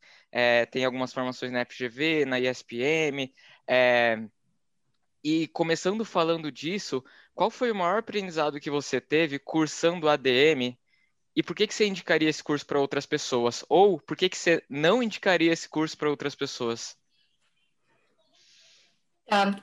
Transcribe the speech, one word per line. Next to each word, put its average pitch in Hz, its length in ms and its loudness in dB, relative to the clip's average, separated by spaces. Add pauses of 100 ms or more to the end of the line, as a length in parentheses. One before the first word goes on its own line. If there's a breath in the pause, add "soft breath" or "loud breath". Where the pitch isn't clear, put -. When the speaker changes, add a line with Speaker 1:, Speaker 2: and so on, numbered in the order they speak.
(300 soft breath)
Speaker 1:
é, 120 360 4
tem 131 180 -2
algumas 127 260 -2
formações 127 400 -6
na 123 100 -2
F - 140 -8
G 123 140 -6
V, 147 360 0
na 131 140 -2
I 127 60 0
S 127 180 -4
P 120 200 -8
M, 143 500 -2 (340 soft breath)
é, 120 540 4 (1000)
e 156 240 0
começando 180 580 -2
falando 165 460 -2
disso, 147 520 -6 (300 soft breath)
qual 202 160 0
foi 240 220 -2
o 208 40 -2
maior 185 220 2
aprendizado 160 640 -4
que 151 100 -8
você 143 320 -2
teve 151 380 0
cursando 160 680 0
A 147 80 4
D 131 360 4
M? 123 260 -2 (580)
E 165 60 0
por 170 140 -4
que 208 100 0
que - 80 -4
você 214 140 0
indicaria 165 420 0
esse - 140 -4
curso 147 220 -4
pra 143 140 0
outras 139 280 -2
pessoas? 120 600 -2
Ou 180 320 6
por - 160 -10
que 185 140 0
que - 80 -10
você 165 320 2
não 165 320 2
indicaria 175 500 2
esse - 160 -4
curso 156 300 -4
pra 151 140 -2
outras 143 240 -6
pessoas? 120 600 -6 (2250 soft breath)
Speaker 2:
Tá. 202 380 2